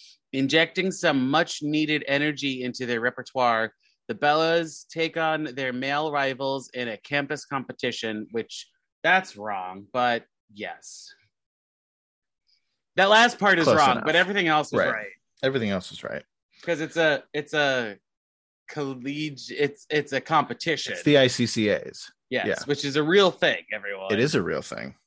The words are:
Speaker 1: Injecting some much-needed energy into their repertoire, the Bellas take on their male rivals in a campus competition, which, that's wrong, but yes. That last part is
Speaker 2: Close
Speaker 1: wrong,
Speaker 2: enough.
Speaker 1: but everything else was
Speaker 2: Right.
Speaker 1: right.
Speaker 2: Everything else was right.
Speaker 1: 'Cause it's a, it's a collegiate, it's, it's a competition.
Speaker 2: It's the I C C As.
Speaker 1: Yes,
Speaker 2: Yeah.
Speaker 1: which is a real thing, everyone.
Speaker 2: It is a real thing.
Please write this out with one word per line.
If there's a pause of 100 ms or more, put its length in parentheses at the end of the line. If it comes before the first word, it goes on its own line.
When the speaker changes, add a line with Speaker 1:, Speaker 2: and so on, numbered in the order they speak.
(320)
Speaker 1:
Injecting
some
much-needed
energy
into
their
repertoire, (340)
the
Bellas
take
on (140)
their
male
rivals
in
a
campus
competition,
which, (340)
that's
wrong,
but (300)
yes. (1800)
That
last
part
is
Speaker 2:
Close
Speaker 1:
wrong,
Speaker 2:
enough.
Speaker 1:
but
everything
else
was
Speaker 2:
Right.
Speaker 1:
right. (360)
Speaker 2:
Everything
else
was
right. (400)
Speaker 1:
'Cause
it's
a, (100)
it's
a (680)
collegiate,
it's,
it's
a
competition.
Speaker 2:
It's
the
I
C
C
As. (200)
Speaker 1:
Yes,
Speaker 2:
Yeah.
Speaker 1:
which
is
a
real
thing,
everyone.
Speaker 2:
It
is
a
real
thing. (120)